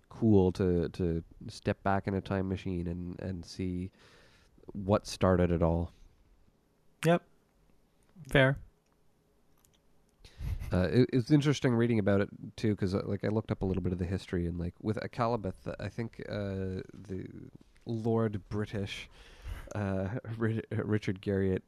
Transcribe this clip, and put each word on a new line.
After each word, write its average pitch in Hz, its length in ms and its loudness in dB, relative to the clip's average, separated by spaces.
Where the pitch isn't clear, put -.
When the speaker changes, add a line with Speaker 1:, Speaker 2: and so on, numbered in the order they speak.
Speaker 1:
cool 98 440 6
to, 87 380 2
to 82 320 -2
step - 340 -6
back 98 240 0
in 101 80 -2
a 95 60 0
time 95 280 -2
machine 90 400 -4
and, 87 320 -8
and 90 240 -8
see 90 460 -6
what 104 340 0
started 90 440 4
it 85 120 4
all. 82 300 2
Speaker 2:
Yep. 170 180 4
Fair. 139 300 4
Speaker 1:
Uh, 90 180 4
it, 123 220 6
it's 131 180 2
interesting 139 440 4
reading 117 240 4
about 101 240 4
it - 60 -2
too, 107 180 2
'cause, 95 200 -2
uh, 98 100 0
like, 101 200 -4
I 107 40 0
looked 107 220 -2
up 110 120 -4
a 98 40 0
little 92 160 0
bit 90 100 0
of 90 60 -4
the 92 80 -2
history, 90 400 -2
and, 85 120 -4
like, 87 220 -4
with 107 160 -2
Akalabeth, 113 580 -4
I 107 100 -6
think, - 400 -10
uh, 95 520 -4
the 95 320 -10
Lord 113 640 0
British, 104 640 -6
uh, 95 340 -2
<laughs> 113 160 -10
Ri-, 110 320 0
Richard 107 500 -2
Garriott, 95 480 0